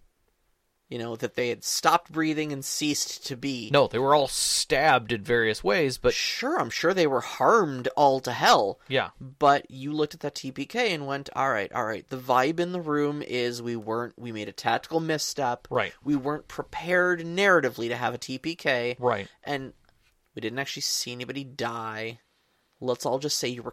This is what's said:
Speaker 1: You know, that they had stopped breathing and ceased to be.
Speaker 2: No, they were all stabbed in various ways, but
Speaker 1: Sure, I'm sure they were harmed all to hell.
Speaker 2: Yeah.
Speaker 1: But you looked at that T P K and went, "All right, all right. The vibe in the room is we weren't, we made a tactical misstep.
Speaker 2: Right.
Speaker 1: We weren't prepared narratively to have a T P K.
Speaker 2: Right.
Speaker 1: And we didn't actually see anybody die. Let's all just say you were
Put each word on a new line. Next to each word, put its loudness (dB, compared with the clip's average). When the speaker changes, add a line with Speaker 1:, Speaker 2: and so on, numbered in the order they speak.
Speaker 1:
You -8
know, -6
that -6
they 0
had -6
stopped 0
breathing -2
and -8
ceased -4
to -6
be. -6
Speaker 2:
No, 6
they -2
were 4
all 4
stabbed 2
in -2
various 2
ways, 2
but 4
Speaker 1:
Sure, -2
I'm -2
sure 0
they 4
were 2
harmed 2
all 6
to -4
hell. 4
Speaker 2:
Yeah. 0
Speaker 1:
But 4
you -10
looked 0
at -20
that -6
T -8
P -8
K 0
and -4
went, -6
"All 2
right, -2
all -2
right. -4
The -6
vibe 2
in 0
the -4
room 0
is -2
we -4
weren't, -4
we -10
made -8
a -12
tactical -2
misstep. -2
Speaker 2:
Right. 0
Speaker 1:
We 2
weren't -4
prepared 0
narratively 4
to -2
have -2
a -10
T -8
P -6
K. 0
Speaker 2:
Right. 0
Speaker 1:
And -6
we -12
didn't -6
actually -8
see -4
anybody -8
die. -8
Let's -2
all 0
just -2
say -2
you -6
were -10